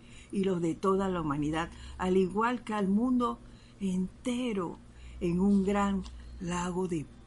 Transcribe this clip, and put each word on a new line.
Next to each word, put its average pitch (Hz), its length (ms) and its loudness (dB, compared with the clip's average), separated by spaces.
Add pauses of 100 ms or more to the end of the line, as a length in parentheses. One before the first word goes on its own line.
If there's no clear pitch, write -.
(320)
y 196 120 0
los 180 180 2
de 165 120 2
toda 190 360 2
la 180 120 -2
humanidad, 151 480 -2 (300)
al 185 180 4
igual 214 460 2
que 214 100 -6
al 208 140 0
mundo 240 500 2 (420)
entero, 196 1000 -2 (420)
en 175 180 2
un 196 240 6
gran 196 400 2 (360)
lago 180 480 -2
de 160 180 -2 (220)